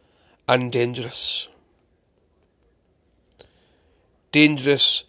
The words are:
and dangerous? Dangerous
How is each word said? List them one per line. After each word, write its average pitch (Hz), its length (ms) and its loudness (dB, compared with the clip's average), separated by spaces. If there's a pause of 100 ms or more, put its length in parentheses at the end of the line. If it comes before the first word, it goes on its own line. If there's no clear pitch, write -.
(460)
and 127 240 0
dangerous? 123 760 -6 (2750)
Dangerous 143 760 2